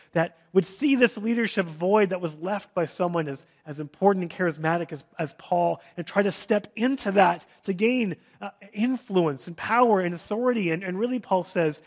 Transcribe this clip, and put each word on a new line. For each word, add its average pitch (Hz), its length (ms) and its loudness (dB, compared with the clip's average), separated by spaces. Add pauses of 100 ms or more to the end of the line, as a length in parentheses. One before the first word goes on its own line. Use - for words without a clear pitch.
(100)
that 170 260 -2 (160)
would 185 140 4
see 277 300 2
this 240 200 4
leadership 220 500 -2
void 180 440 2
that 180 100 -4
was 160 180 -4
left 190 360 -6
by 170 100 0
someone 170 440 -2
as, 135 180 -10 (180)
as 147 140 -12
important 185 460 2
and 170 80 -6
charismatic 165 580 -2
as, 147 140 -12 (160)
as 151 140 -6
Paul 170 460 -2 (160)
and 170 80 -8
try 202 200 2
to 196 80 0
step - 420 -2
into 240 380 -2
that 180 340 4 (160)
to 196 100 -4
gain, 214 440 0 (240)
uh, 202 100 -10 (220)
influence 196 760 0
and 170 100 -12
power 226 440 2
and 175 160 -2
authority. 214 560 -2
And, 175 100 -4
and 185 160 -6
really, 240 220 -2
Paul 185 240 0
says 160 420 -2